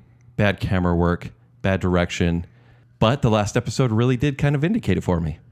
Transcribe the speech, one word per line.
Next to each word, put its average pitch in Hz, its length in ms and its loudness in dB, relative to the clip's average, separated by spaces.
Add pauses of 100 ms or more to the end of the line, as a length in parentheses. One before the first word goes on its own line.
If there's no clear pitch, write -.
(380)
bad 101 220 2
camera 90 360 0
work, 85 340 0 (320)
bad 95 200 0
direction. 87 680 0 (500)
But 113 240 2
the 120 80 2
last 104 260 0
episode 120 360 0
really 120 260 2
did 143 220 -2
kind 147 160 0
of 139 80 -2
indicate 170 340 0
it - 40 -2
for 87 200 0
me. 78 160 -4 (140)